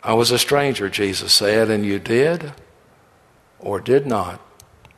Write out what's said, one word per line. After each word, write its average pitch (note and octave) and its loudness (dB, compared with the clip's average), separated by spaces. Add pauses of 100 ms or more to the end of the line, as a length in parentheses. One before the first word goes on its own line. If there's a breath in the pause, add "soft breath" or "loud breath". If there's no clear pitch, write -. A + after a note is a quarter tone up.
I A2 0
was A#2 4
a B2 2
stranger," C3+ 0
Jesus G2 -2
said, G#2+ 2
"and G#2 0
you G2+ -2
did C#3+ 0 (1040)
or G2 -6
did C3+ 0
not F#2+ -6 (580)